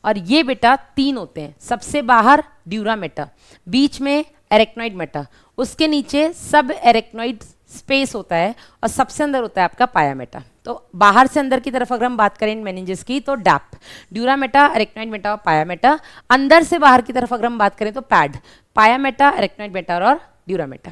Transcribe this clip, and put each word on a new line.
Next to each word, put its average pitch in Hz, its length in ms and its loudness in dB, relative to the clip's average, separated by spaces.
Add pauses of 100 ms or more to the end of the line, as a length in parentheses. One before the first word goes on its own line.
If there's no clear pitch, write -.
और 214 140 -2
ये 220 240 0
बेटा 247 340 2
तीन 269 400 -4
होते 170 240 -12
हैं। 151 200 -14
सबसे - 420 -6
बाहर 247 420 4 (240)
ड्यूरा 214 280 -4
मेटा, 151 320 -10 (400)
बीच 262 320 0
में 285 240 -2 (280)
एरेक्नॉइड 220 420 0
मेटा, 151 320 -8 (320)
उसके 311 300 -2
नीचे 302 440 -2
सब 294 400 -2 (100)
एरेक्नॉइड 226 560 0 (300)
स्पेस 269 460 -4
होता 185 220 -6
है 190 180 0 (280)
और 226 60 -2
सबसे - 360 -4
अंदर 262 180 -2
होता 196 200 -2
है - 20 4
आपका 247 240 0
pia 139 320 -2
mater। - 220 -16 (220)
तो - 320 -12
बाहर 202 300 6
से 294 140 0
अंदर 262 200 -2
की 262 100 -8
तरफ 247 220 -4
अगर 240 140 -2
हम 247 100 -4
बात 208 200 0
करें 214 160 -2
इन 220 120 -10
meninges 185 380 -8
की, 269 180 -6
तो 277 160 -6
dap, 170 240 2 (540)
dura 254 240 -2
mater, 277 320 2
arachnoid 220 420 -4
mater 208 140 -10
और 165 400 -2
pia 180 100 -8
mater। 294 220 2 (320)
अंदर 277 320 4
से 339 160 -2
बाहर 254 240 6
की 247 100 -12
तरफ 247 200 -4
अगर 233 140 -4
हम 240 120 -4
बात 202 160 0
करें, 214 180 -6
तो 262 80 -10
pad, 156 320 0 (460)
pia 226 200 4
mater, 277 340 2
arachnoid 208 400 -6
mater 175 300 -4
और 277 180 2 (300)
dura 165 200 -6
mater - 220 -18